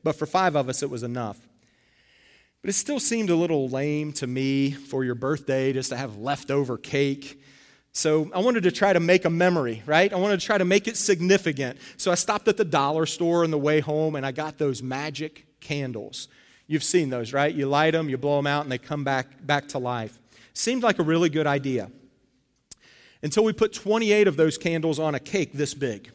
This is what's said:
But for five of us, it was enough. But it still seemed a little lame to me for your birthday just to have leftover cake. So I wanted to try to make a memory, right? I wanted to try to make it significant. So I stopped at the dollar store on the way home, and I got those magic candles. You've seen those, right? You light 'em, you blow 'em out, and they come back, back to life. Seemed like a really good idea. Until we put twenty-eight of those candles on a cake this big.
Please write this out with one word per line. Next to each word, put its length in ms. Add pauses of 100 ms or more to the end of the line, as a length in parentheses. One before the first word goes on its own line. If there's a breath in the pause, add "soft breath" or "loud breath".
But 100
for 120
five 280
of 140
us, 160
it 60
was 120
enough. 340 (1300 soft breath)
But 80
it 40
still 260
seemed 300
a 40
little 340
lame 460
to 140
me 420
for 320
your 140
birthday 560
just 160
to 80
have 220
leftover 600
cake. 640 (500 soft breath)
So 400
I 60
wanted 260
to 60
try 220
to 80
make 240
a 60
memory, 540
right? 280
I 40
wanted 220
to 80
try 120
to 60
make 220
it 100
significant. 840 (180 loud breath)
So 160
I 20
stopped 320
at 100
the 80
dollar 420
store 360
on 80
the 80
way 220
home, 340
and 100
I 60
got 280
those 220
magic 680 (140)
candles. 680 (400 soft breath)
You've 160
seen 260
those, 220
right? 200
You 140
light 300
'em, 120
you 80
blow 220
'em 80
out, 160
and 80
they 80
come 240
back, 420
back 240
to 100
life. 420 (340 soft breath)
Seemed 300
like 160
a 20
really 280
good 180
idea. 420 (1300 soft breath)
Until 200
we 100
put 200
twenty-eight 560
of 80
those 200
candles 420
on 180
a 40
cake 320
this 220
big. 400